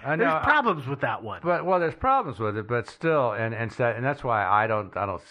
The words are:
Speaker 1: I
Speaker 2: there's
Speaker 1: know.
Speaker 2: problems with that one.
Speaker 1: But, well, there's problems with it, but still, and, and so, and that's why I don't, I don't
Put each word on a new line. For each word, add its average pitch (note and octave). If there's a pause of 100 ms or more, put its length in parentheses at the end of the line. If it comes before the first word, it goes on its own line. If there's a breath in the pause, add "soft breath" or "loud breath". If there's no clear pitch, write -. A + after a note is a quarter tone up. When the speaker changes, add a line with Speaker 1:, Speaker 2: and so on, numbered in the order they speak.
Speaker 1:
I D3
Speaker 2:
there's E3
Speaker 1:
know. D#3
Speaker 2:
problems E3+
with C#3
that A2
one. G2
Speaker 1:
But, E3
well, F#3
there's E3
problems B3
with G#2+
it, G#2
but A#2+
still, D3+
and, A2+
and A2+
so, B2+
and A#2
that's C#3
why A2
I G#2
don't, G#2+
I G2
don't F#2